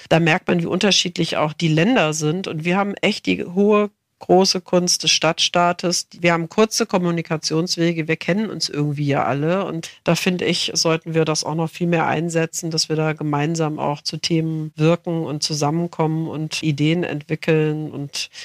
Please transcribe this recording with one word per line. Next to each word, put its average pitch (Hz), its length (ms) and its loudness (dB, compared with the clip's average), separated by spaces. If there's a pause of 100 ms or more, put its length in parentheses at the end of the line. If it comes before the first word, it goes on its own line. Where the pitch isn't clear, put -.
(100)
da 165 100 6
merkt 165 280 2
man, 180 140 2
wie 165 40 -4
unterschiedlich 180 720 0
auch 156 140 0
die 165 160 0
Länder 160 460 4
sind. 156 320 -2
Und 156 180 -6
wir 175 120 0
haben 202 260 0
echt 202 240 -2
die 180 180 0
hohe, 208 460 2 (300)
große 185 400 4
Kunst 180 420 0
des 156 80 2
Stadtstaates. 175 960 0 (140)
Wir 170 120 4
haben 165 160 0
kurze 220 380 2
Kommunikationswege, 170 1200 0
wir 165 80 0
kennen 190 360 -2
uns - 180 -6
irgendwie 147 400 -2
ja 139 160 2
alle. 156 400 0
Und 160 260 -6 (140)
da 170 100 2
finde 180 300 -2
ich, - 300 -2
sollten 160 400 -2
wir 160 100 2
das 156 180 -2
auch 151 140 -4
noch 165 120 -2
viel 175 200 -4
mehr 165 180 2
einsetzen, 165 640 -2
dass 160 180 -2
wir 156 60 0
da 156 200 0
gemeinsam 151 640 -2
auch 147 200 -2
zu - 180 -8
Themen 160 580 -2
wirken 165 480 0
und 151 180 -6
zusammenkommen 160 840 -2
und 151 340 -6
Ideen 156 400 2
entwickeln. 156 880 -2
Und - 400 -8 (140)